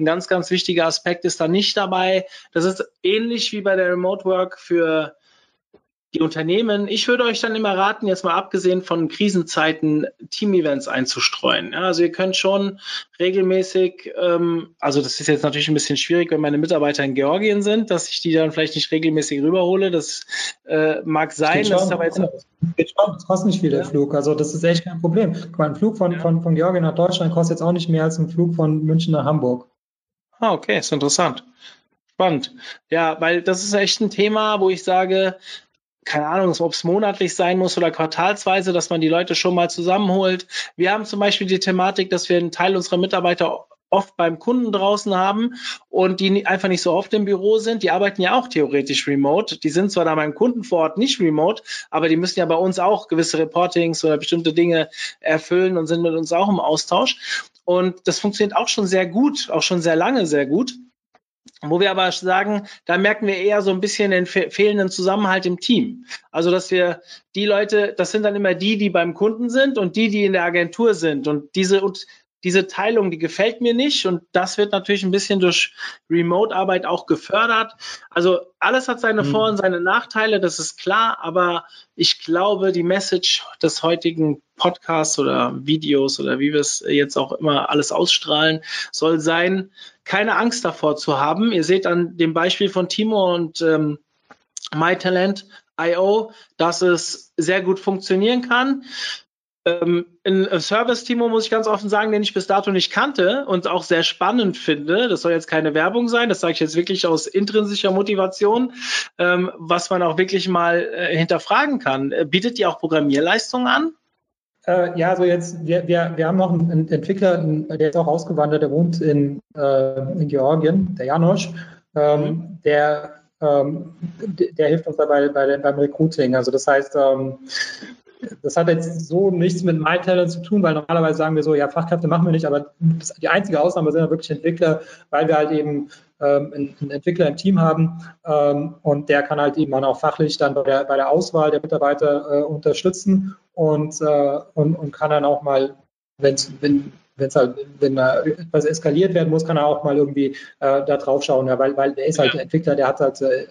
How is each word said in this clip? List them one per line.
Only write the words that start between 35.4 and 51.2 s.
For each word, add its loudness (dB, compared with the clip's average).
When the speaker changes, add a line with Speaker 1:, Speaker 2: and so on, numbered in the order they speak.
Speaker 1:
keine -2
Ahnung, 2
ob's -2
monatlich 0
sein 2
muss 0
oder 2
quartalsweise, -2
dass -2
man 0
die 2
Leute 2
schon 0
mal 2
zusammenholt. 0
Wir 2
haben -2
zum -6
Beispiel 0
die 0
Thematik, 0
dass -2
wir 4
einen -2
Teil 0
unserer -2
Mitarbeiter 0
oft 0
beim 0
Kunden -2
draußen 0
haben 0
und 2
die 0
ni-, 2
einfach 0
nicht 0
so 2
oft -2
im 2
Büro 2
sind. -4
Die 2
arbeiten 0
ja 2
auch 0
theoretisch -2
remote. 0
Die -4
sind 0
zwar 0
da 2
beim -2
Kunden 0
vor 0
Ort 0
nicht -2